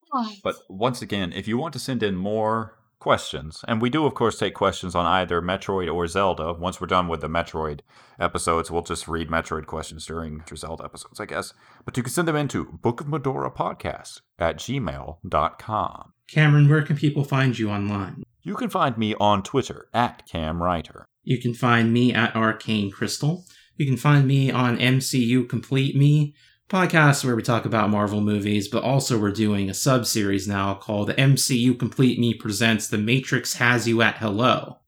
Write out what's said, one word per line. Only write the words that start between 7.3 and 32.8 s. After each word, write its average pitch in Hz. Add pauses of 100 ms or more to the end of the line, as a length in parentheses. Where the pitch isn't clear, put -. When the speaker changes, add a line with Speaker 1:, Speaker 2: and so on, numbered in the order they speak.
Speaker 1:
episodes, 82
we'll 85
just -
read 80
Metroid 80
questions 78
during 78 (140)
Zelda 78
episodes, -
I 104
guess. 90 (320)
But -
you 123
can 127
send 170
them 160
in 147
to 87
book 117
of 151
medora 139
podcast - (180)
at 82
gmail 78 (100)
dot 80
com. - (160)
Speaker 2:
Cameron, 147
where 151
can 147
people 143
find 131
you 107
online? 101 (180)
Speaker 1:
You 190
can 240
find 147
me 107
on 101
Twitter -
at 120
Cam 82
Writer. 85 (160)
Speaker 2:
You 127
can 117
find 117
me 120
at 113
Arcane 107
Crystal. 147 (320)
You 147
can 131
find 143
me 135
on 120
M 131
C 131
U 120
Complete 135
Me 147 (340)
podcast, 165
where 123
we 110
talk 117
about 107
Marvel 104
movies, 104
but 113
also 131
we're 104
doing 101
a 92
sub-series 104
now 98
called 104
M 135
C 135
U 127
Complete 123
Me 120
Presents 110